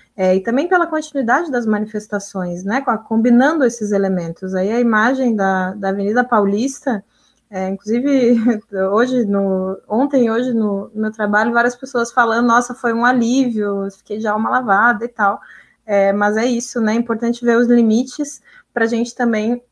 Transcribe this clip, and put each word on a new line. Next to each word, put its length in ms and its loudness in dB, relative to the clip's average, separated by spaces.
é, 180 2
e 60 0
também 260 -2
pela 200 2
continuidade 640 -2
das 160 -2
manifestações, 960 -6
né, 180 -2
com 80 -4
a, 80 0
combinando 680 2
esses 280 -2
elementos. 640 -2
Aí 160 0
a 80 0
imagem 560 2
da, 400 0
da 140 -4
Avenida 340 0
Paulista, 800 -2
é, 220 -6
inclusive, 680 2
<laughs> 340 -4
hoje 340 2
no, 640 -2
ontem 380 2
e 60 -2
hoje 200 -2
no, 440 -2
no 60 -6
meu 100 -2
trabalho, 420 0
várias 220 2
pessoas 360 -4
falando, 360 2
"Nossa, 260 2
foi 180 -4
um 140 0
alívio, 840 0
fiquei 200 -10
de 80 -8
alma 240 -2
lavada 560 2
e 40 -8
tal." 300 -2
É, 260 2
mas 260 0
é 80 0
isso, 340 -2
né? 140 0
É 20 0
importante 480 -2
ver 140 2
os 100 4
limites 760 2
pra 120 0
gente 280 -2
também 480 -2